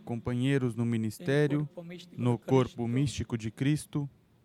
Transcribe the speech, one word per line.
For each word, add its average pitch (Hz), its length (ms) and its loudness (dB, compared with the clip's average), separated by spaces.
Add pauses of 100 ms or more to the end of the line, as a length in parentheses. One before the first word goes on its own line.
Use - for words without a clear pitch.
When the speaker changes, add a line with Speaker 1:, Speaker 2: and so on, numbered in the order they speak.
Speaker 1:
companheiros 123 720 0
no 120 80 -2
Speaker 2:
en - 40 0
el - 40 0
Speaker 1:
ministério, 143 760 0
Speaker 2:
cuerpo 170 160 -12
místico 170 400 -12
Speaker 1:
no 120 160 2
Speaker 2:
de - 60 -12
Speaker 1:
corpo 123 400 4
Speaker 2:
Cristo, 117 40 -2
Speaker 1:
místico 123 480 -2
de 110 140 -4
Cristo, 143 580 -2 (360)